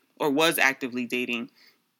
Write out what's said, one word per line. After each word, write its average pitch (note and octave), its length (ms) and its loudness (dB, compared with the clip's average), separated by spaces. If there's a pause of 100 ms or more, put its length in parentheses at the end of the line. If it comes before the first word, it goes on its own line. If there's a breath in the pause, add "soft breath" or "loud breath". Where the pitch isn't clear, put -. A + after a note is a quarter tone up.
(200)
or D3+ 100 0
was D#3+ 260 4
actively B2+ 480 0
dating, B2 460 -4 (500 soft breath)